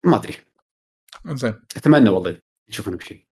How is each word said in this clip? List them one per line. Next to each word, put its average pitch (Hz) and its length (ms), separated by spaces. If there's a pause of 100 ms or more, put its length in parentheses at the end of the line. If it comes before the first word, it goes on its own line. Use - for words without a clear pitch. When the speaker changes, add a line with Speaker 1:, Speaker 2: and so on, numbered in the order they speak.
Speaker 1:
ما 165 120
ادري. - 180 (920)
Speaker 2:
انزين. 127 340 (160)
Speaker 1:
اتمنى 139 320
والله 90 320 (280)
نشوفهم 98 280
بشيء. - 360